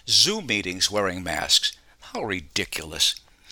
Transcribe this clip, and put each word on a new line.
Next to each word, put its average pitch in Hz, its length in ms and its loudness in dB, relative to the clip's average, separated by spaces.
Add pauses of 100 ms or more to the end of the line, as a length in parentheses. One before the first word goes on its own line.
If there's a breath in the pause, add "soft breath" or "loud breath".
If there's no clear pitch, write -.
Zoom 180 400 4
meetings 95 420 0
wearing 95 340 -2
masks. - 500 2 (280 loud breath)
How 220 220 -8
ridiculous. 80 920 -2 (360 loud breath)